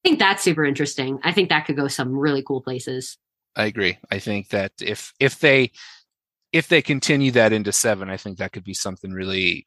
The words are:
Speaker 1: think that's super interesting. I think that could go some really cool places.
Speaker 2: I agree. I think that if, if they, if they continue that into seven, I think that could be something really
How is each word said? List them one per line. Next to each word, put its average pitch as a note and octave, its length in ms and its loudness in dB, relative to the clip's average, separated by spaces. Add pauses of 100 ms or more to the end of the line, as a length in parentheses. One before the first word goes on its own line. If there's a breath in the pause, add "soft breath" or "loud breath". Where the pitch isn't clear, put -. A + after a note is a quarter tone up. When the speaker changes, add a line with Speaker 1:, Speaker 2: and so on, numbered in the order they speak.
Speaker 1:
think D#4+ 160 4
that's G3 240 2
super D#3+ 220 2
interesting. C3+ 580 -2
I E3+ 80 0
think F#3 180 2
that D#3 160 2
could C#3 120 -4
go C#3 100 0
some C3 240 -4
really C#3 340 0
cool C3 160 -4
places. B2+ 560 -8 (380)
Speaker 2:
I A2 100 0
agree. G2+ 320 -2 (140)
I G2+ 80 -4
think G2+ 300 -6
that G2 320 -2
if, - 400 -8
if C#3 180 2
they, C3+ 320 4 (800 loud breath)
if D#3+ 160 2
they E3 140 4
continue C#3 500 0
that A2+ 220 6
into G#2 180 0
seven, G2 380 0
I F#2+ 80 -8
think F#2+ 220 -12
that F#2 120 -6
could F#2+ 120 -12
be F#2+ 100 -12
something F#2+ 380 -8
really F#2 560 -2